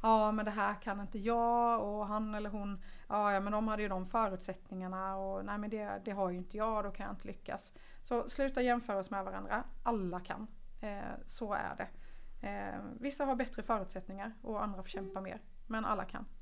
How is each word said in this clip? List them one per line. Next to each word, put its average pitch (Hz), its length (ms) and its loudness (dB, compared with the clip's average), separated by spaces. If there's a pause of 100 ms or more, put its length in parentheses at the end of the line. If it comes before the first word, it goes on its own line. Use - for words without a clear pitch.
Ja, 220 300 8
men 214 140 2
det 208 60 0
här 202 300 2
kan 202 200 -2
inte 202 180 -4
jag 233 640 4
och 208 240 0
han 214 280 0
eller 208 140 0
hon, 202 320 -2 (280)
ja, 208 240 6
ja, 196 60 6
men 202 140 2
de 220 140 4
hade 214 140 2
ju 208 80 2
de 185 160 0
förutsättningarna 190 1120 -2
och 196 280 -2
nej, 202 120 -2
men 208 120 -2
det, 208 360 -2
det 220 60 -2
har 196 180 4
ju 180 80 -2
inte 180 200 -6
jag, 214 260 2
då 202 80 -2
kan 202 140 -4
jag 202 80 -4
inte 196 140 -8
lyckas. - 460 -6 (300)
Så 240 260 0
sluta 269 320 2
jämföra 240 360 4
oss 196 120 -2
med 196 160 -2
varandra. 196 380 0 (200)
Alla 190 360 2
kan. 214 280 -6 (340)
Eh, 202 220 -4 (220)
så 208 280 -4
är - 240 0
det. 185 100 -4 (600)
Eh, 202 320 -4 (200)
vissa 277 260 0
har 269 100 4
bättre 240 280 -2
förutsättningar 196 800 -2
och 214 220 -2
andra 196 200 -4
får - 60 -8
kämpa 196 320 -4
mer. 196 200 -8 (260)
Men 220 180 -2
alla 185 200 2
kan. 208 200 -6 (160)